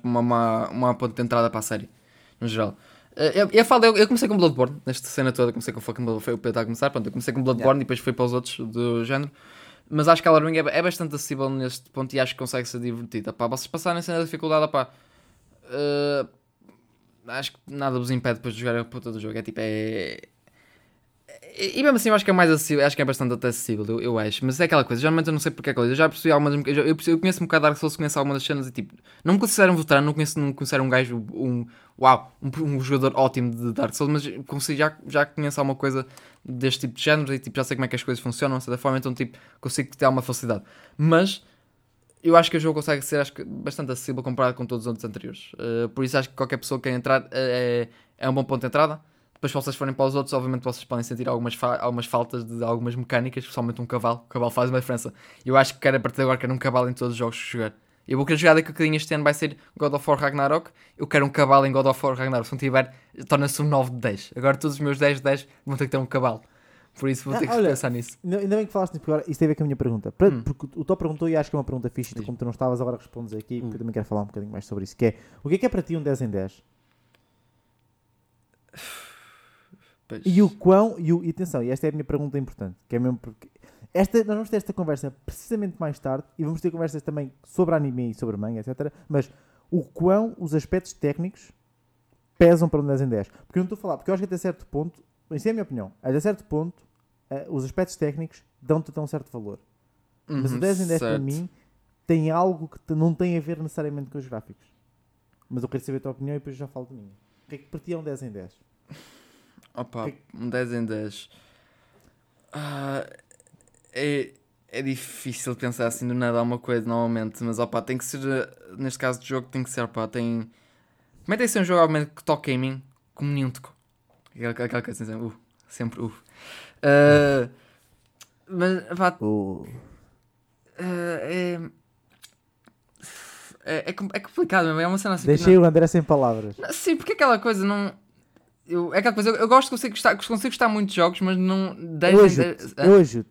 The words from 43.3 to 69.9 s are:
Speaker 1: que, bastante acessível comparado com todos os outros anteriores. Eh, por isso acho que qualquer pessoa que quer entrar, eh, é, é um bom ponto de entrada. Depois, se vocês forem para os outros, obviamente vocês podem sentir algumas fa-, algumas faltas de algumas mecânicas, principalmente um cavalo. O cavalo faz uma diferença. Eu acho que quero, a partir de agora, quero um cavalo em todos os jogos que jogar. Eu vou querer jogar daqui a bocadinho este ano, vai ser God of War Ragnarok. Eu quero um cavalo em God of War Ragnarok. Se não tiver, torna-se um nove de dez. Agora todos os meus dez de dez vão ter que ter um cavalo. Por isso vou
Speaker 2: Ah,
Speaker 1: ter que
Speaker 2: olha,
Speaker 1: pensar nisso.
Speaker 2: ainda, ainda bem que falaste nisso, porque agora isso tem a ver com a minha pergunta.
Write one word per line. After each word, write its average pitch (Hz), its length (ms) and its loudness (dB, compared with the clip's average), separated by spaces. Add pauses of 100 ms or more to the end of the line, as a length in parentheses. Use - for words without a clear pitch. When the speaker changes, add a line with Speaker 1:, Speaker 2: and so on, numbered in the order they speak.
Speaker 1:
que, - 100 -14
bastante 139 480 -8
acessível 127 320 -6
comparado 127 320 0
com 123 100 -8
todos 117 180 -6
os 120 40 -10
outros 117 180 -6
anteriores. 107 540 -12
Eh, 117 340 -2
por 135 100 -2
isso 131 140 0
acho 131 120 0
que - 60 -20
qualquer 131 220 -4
pessoa 131 220 -6
que 131 100 -4
quer 127 60 0
entrar, 127 360 0
eh, 123 560 -2 (300)
é, - 80 -6
é 131 40 0
um 131 40 2
bom 135 100 0
ponto 131 180 -2
de 131 60 -4
entrada. 151 320 2 (340)
Depois, - 180 -6
se - 40 -6
vocês 139 180 -4
forem 135 200 -6
para 135 120 0
os 135 100 0
outros, 139 180 -2
obviamente 127 300 -2
vocês 123 200 -6
podem 120 180 -4
sentir 120 280 -6
algumas 120 240 -4
fa-, 123 260 -2
algumas 120 260 -4
faltas 120 380 -2
de 117 180 -10
algumas 120 320 -2
mecânicas, 123 520 -2
principalmente 120 360 -6
um 117 40 -8
cavalo. 120 400 -2
O - 20 -20
cavalo 120 240 -2
faz 127 180 0
uma 127 120 0
diferença. 123 320 -6 (320)
Eu 127 100 2
acho 135 200 6
que - 40 -20
quero, 135 160 4
a 127 60 2
partir 123 160 -4
de 139 60 2
agora, 131 140 4
quero 127 140 -4
um 131 60 -2
cavalo 123 320 0
em 123 40 -4
todos 123 200 -4
os 113 40 -8
jogos 117 240 -4
que - 120 -12
jogar. 110 200 -4 (320)
Eu 131 120 -2
vou 139 80 0
querer 156 120 2
jogar 160 180 8
daqui 160 120 4
a 160 60 -12
bocadinho 156 240 2
este 156 160 -6
ano, 151 100 0
vai 147 100 4
ser 147 220 -4 (220)
God 143 160 0
of 143 160 -2
War 139 100 4
Ragnarok. 143 520 0 (260)
Eu 147 100 -6
quero 143 180 4
um 139 40 0
cavalo 139 360 6
em 135 60 0
God 131 140 2
of 135 200 2
War 131 120 0
Ragnarok. 131 320 -2
Se - 40 -10
não 131 60 -6
tiver, 131 340 2 (360)
torna-se 143 320 2
um 147 40 2
nove 135 260 2
de 127 60 -8
dez. 113 380 -6
Agora 135 220 2
todos 143 180 -4
os 147 60 -10
meus 139 180 -2
dez 143 200 2
de 131 40 -8
dez 139 240 0 (180)
vão 139 120 -4
ter 139 80 -2
que 131 60 -6
ter 135 60 0
um 131 80 -2
cavalo. 123 360 -2 (580)
Por 135 80 -2
isso 135 160 -2
vou 139 100 -6
Speaker 2:
Ah, - 60 -2
Speaker 1:
ter 160 80 0
que 226 60 -2
Speaker 2:
olha, 208 160 4
Speaker 1:
pensar 135 220 0
nisso. 120 300 -8
Speaker 2:
ainda, 185 180 -2
ainda 196 180 0
bem 214 80 0
que 208 80 -8
falaste 185 180 -2
nisso, 160 140 -10
porque 156 80 0
agora 151 180 0
isso - 80 -6
tem 165 60 6
a 151 40 6
ver 151 60 0
com - 80 -2
a 147 40 0
minha 139 100 -2
pergunta. 110 340 -2